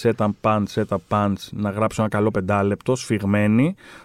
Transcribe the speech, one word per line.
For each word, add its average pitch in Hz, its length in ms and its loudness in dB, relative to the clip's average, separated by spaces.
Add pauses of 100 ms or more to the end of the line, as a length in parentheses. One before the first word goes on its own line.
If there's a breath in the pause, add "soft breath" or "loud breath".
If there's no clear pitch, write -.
setup 110 280 2 (120)
punch, 107 220 2 (100)
setup 104 240 -2 (120)
punch, 104 260 0 (160)
να 104 180 -4
γράψω 107 320 -2
ένα 107 80 0
καλό 107 220 2
πεντάλεπτο, 101 640 0
σφιγμένη. 107 800 2 (300 loud breath)